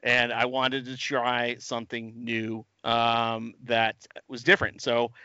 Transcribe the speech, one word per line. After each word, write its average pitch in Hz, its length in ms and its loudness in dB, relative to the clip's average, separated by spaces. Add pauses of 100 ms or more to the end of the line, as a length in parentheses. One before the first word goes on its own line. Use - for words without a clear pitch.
and 120 300 2
I 113 140 2
wanted 131 400 -2
to 127 100 -10
try 120 600 0
something 117 580 -8
new, 113 480 -4 (180)
um, 117 800 0
that 113 440 0 (200)
was 123 160 -12
different. 135 380 4
So 117 320 0 (120)